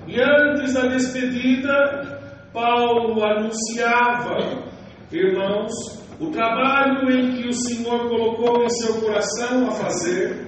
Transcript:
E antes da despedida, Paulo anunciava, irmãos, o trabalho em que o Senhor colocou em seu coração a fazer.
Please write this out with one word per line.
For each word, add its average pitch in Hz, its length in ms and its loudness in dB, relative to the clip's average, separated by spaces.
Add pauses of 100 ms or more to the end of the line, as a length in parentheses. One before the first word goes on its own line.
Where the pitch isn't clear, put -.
E 214 140 0
antes 269 520 4
da 254 140 2
despedida, 254 1700 0
Paulo 233 720 2
anunciava, 233 1400 0 (480)
irmãos, 196 600 0 (480)
o 160 100 -4
trabalho 262 800 2
em 254 220 2
que 240 160 -4
o 240 60 -2
Senhor 240 540 -2
colocou 233 560 2
em 233 60 0
seu 226 320 -2
coração 233 680 0
a 214 40 -4
fazer. - 760 -2